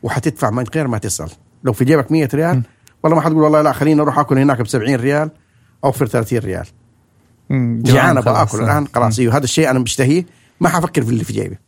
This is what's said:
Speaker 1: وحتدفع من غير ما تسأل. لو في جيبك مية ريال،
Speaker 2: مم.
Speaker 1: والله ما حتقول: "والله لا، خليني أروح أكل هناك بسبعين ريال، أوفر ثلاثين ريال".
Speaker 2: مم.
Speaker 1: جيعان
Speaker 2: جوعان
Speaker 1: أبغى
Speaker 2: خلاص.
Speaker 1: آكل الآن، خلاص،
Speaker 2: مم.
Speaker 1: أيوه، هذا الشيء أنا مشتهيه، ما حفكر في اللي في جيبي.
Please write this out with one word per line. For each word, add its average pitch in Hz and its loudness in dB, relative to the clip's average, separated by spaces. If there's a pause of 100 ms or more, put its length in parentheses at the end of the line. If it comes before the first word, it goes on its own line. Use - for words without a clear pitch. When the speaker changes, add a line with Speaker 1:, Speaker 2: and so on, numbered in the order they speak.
Speaker 1:
وحتدفع 123 -2
من 120 -4 (100)
غير 151 -2
ما 113 -2
تسأل. - -8 (340)
لو 127 0
في 123 0
جيبك 147 2
مية 156 0
ريال، 160 0
Speaker 2:
مم. 123 0 (400)
Speaker 1:
والله 160 4
ما 151 2
حتقول: 156 2
"والله 151 4
لا، 151 2
خليني 151 2
أروح 147 0
أكل 143 0
هناك 135 2
بسبعين 123 -2
ريال، 147 -2 (540)
أوفر 135 0
ثلاثين 113 -2
ريال". 92 -6 (840)
Speaker 2:
مم. 120 -2
Speaker 1:
جيعان 123 4
Speaker 2:
جوعان 135 4
Speaker 1:
أبغى 113 0
Speaker 2:
خلاص. 110 0
Speaker 1:
آكل 110 -2
الآن، 143 0
خلاص، 113 2
Speaker 2:
مم. 127 2
Speaker 1:
أيوه، 117 2
هذا 151 0
الشيء 135 0
أنا 131 2
مشتهيه، 139 0 (340)
ما 175 2
حفكر 170 0
في 113 -2
اللي 117 -2
في - -10
جيبي. 98 -6